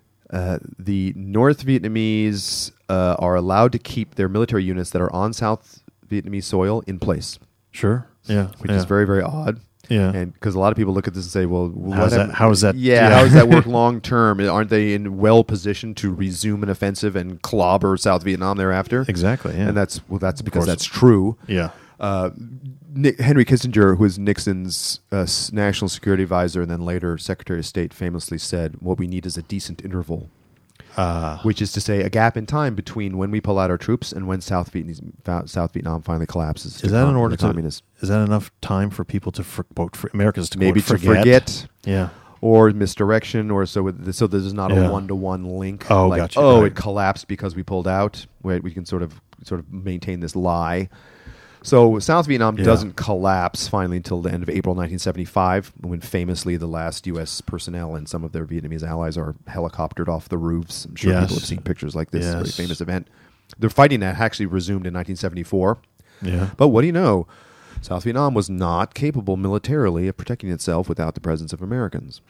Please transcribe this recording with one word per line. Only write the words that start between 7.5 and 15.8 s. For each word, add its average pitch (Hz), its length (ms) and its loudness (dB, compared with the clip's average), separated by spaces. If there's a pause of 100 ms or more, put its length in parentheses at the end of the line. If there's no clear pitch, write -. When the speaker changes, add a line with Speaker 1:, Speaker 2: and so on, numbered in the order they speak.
Speaker 2:
Sure. 120 360 0 (180)
Yeah. 101 220 0 (120)
Speaker 1:
Which 104 120 -6
Speaker 2:
Yeah. 98 60 2
Speaker 1:
is 90 80 0
very, 101 200 4
very 98 160 2
odd. 117 380 -4 (300)
Speaker 2:
Yeah. 98 240 2
Speaker 1:
And 90 260 -6
'cause 98 160 -4
a 95 40 -2
lot 98 120 4
of 107 60 -2
people 98 160 0
look 95 140 -2
at 92 60 -6
this 90 120 -8
and 92 60 -14
say, 95 140 0
"Well, 87 220 0
what 92 300 -6
Speaker 2:
How's 92 140 4
that, 120 100 2
Speaker 1:
happened?" - 160 -4
Speaker 2:
how 113 140 6
is 95 100 4
that? 101 140 4
Speaker 1:
Yeah, 123 340 6
Speaker 2:
Yeah. 123 80 8
Speaker 1:
how 127 80 10
does 131 80 8
that 135 160 8
Speaker 2:
<laughs> 156 60 8
Speaker 1:
work 156 120 6
long 120 340 2
term? 110 380 2
Aren't 101 300 2
they 107 240 2
in 101 240 -4
well 110 260 8
positioned 104 540 -4